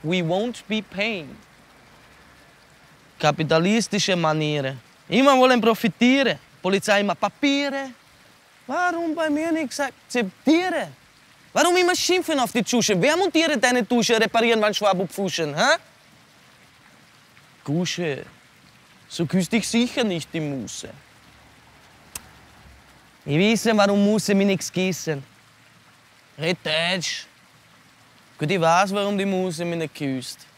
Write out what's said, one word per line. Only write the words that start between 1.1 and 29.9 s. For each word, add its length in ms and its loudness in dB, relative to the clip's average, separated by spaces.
Kapitalistische 1000 0
Maniere. 600 -2
Immer 280 4
wollen 240 6
profitieren. 800 2
Polizei 380 2
immer 140 0
Papiere. 760 -2
Warum 480 -2
bei 140 -2
mir 240 -2
nichts 280 -4
akzeptiere? 1080 -2
Warum 240 4
immer 200 2
schimpfen 420 0
auf 140 -2
die 100 0
Tschusche? 360 0
Wer 180 2
montiert 460 0
deine 200 2
Dusche, 360 2
reparieren, 440 2
wann 100 2
Schwab 240 0
pfuschen, 440 -4
hä? 220 2
Gusche, 600 -4
so 180 -4
küsst 260 0
dich 160 0
sicher 360 0
nicht 280 -6
die 80 -6
Muße. 480 -8
Ich 100 -2
wisse, 400 2
warum 280 4
Muße 300 2
mir 120 4
nix 260 -2
gießen. 500 -4
Red 260 -2
Deutsch. 600 -4
Gut, 120 -4
ich 100 0
weiß, 340 4
warum 240 -2
die 80 -2
Muße 380 -4
mich 140 -4
nicht 160 -8